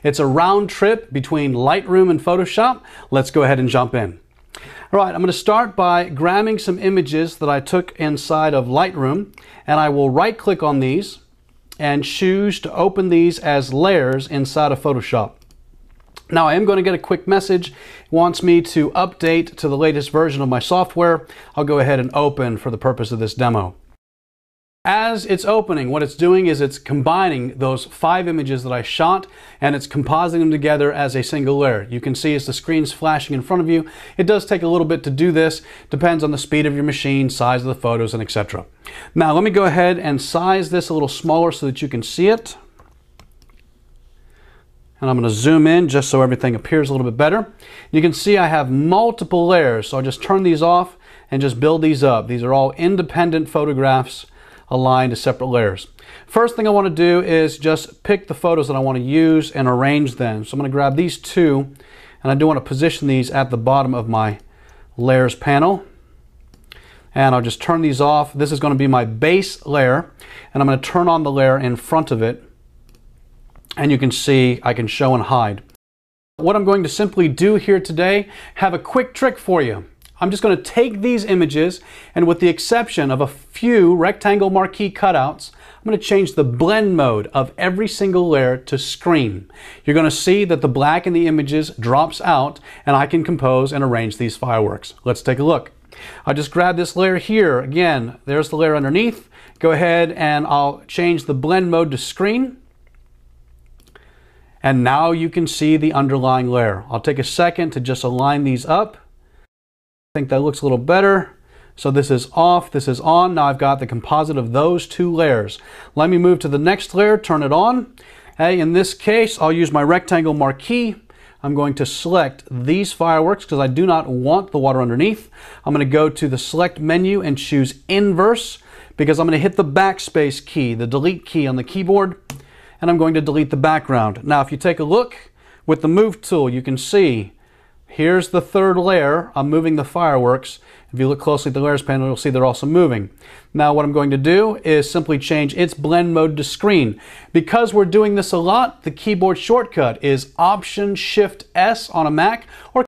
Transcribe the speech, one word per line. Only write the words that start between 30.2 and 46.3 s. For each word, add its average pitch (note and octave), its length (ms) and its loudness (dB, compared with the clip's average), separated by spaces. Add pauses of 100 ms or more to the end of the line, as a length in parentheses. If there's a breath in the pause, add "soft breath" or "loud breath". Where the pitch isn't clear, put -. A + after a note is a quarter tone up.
them D#3+ 120 2
together D3 400 0
as C#3+ 240 -4
a C3 80 -2
single C#3 360 -2
layer. A#2 320 0
You A#2+ 100 -6
can C3+ 140 -4
see D3+ 200 -2
as C#3 120 -4
the C3+ 80 -8
screen's D#3+ 380 -2
flashing D3+ 420 -2
in B2+ 80 -4
front F3+ 180 -2
of D#3+ 80 0
you, E3 160 2 (320 loud breath)
it D#3+ 100 0
does G3+ 200 0
take F3+ 160 -2
a E3 60 -2
little E3+ 180 2
bit E3 160 -2
to C#3+ 80 -6
do D#3 200 2
this. D#3 300 0 (300 loud breath)
Depends D#3 340 0
on D3+ 60 0
the C#3 80 -4
speed D3+ 260 -2
of D3 100 0
your C#3+ 100 -2
machine, C#3 440 -2
size B2 340 0
of B2+ 40 -8
the C3 80 -4
photos, A#2 400 -2
and A2+ 80 -6
et - 80 -10
cetera. G2+ 340 -6 (500 loud breath)
Now, D#3 200 2
let F3+ 100 2
me A3 60 2
go F#3+ 140 2
ahead F3 340 2
and C#3 240 -4
size F3+ 480 -2
this F3 180 -2
a E3 60 -4
little C#3+ 140 0
smaller E3 440 0
so D3 140 -8
that C3+ 160 -6
you D3 60 -6
can A#2+ 140 -6
see F3+ 260 0
it. A3 280 -2 (2500 soft breath)
And C3+ 80 -2
I'm B2+ 60 0
gonna A#2 120 0
zoom D3+ 380 4
in E3 220 4
just C3+ 200 0
so C3+ 140 4
everything B2+ 320 0